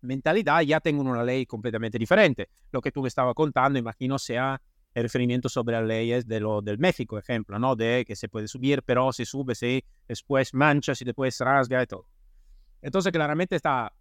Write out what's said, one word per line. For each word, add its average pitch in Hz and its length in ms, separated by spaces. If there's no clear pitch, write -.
mentalidad, 156 640
ya 151 180
tienen 147 260
una 120 160
ley 127 240
completamente 110 500
diferente. 143 520
Lo 131 80
que 135 100
tú 139 120
me 131 60
estabas 127 260
contando, 139 440
imagino, 127 400
sea 131 420
el 120 80
referimiento 123 480
sobre 117 260
las 113 80
leyes 117 420
de 110 140
lo, 107 220
del 104 160
México, 131 400
ejemplo, 107 400
¿no? 127 180
De 117 300
que 101 100
se 107 140
puede 107 180
subir, 131 340
pero 127 300
se 120 140
sube, 131 280
se 123 300
después 131 460
mancha, 143 400
si 127 100
después 123 340
rasga 127 440
y 120 40
todo. - 220
Entonces, 185 300
claramente 165 460
está 131 440